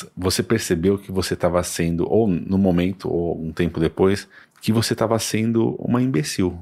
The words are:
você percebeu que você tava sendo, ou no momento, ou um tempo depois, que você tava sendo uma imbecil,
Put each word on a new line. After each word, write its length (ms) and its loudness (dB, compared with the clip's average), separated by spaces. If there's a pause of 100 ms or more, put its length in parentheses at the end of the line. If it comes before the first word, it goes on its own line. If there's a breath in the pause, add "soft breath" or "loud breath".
(180)
você 260 0
percebeu 540 0
que 120 -14
você 240 -2
tava 300 0
sendo, 480 -2
ou 160 4
no 300 0
momento, 520 2
ou 320 -2
um 120 -6
tempo 260 -2
depois, 480 2 (340 loud breath)
que 120 0
você 200 0
tava 240 2
sendo 640 0
uma 220 0
imbecil, 600 -2